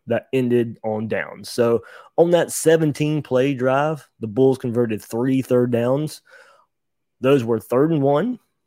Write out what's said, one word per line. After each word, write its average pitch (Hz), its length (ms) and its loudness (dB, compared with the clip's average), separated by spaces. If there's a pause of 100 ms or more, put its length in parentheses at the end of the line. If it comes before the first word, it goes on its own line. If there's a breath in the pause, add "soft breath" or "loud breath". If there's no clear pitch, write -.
that 113 240 -2
ended 120 500 0
on 110 240 -4
downs. 101 420 -8
So 117 360 0 (320 loud breath)
on 170 160 4
that 170 180 2
seventeen 151 720 0
play 135 320 0
drive, 135 540 -2 (100)
the 113 80 -8
Bulls 127 320 2
converted 113 420 -2
three 131 420 -2
third 123 280 2
downs. 127 520 -2 (960 soft breath)
Those 131 240 2
were 113 160 -2
third 143 320 0
and 143 100 0
one, 156 380 0 (260)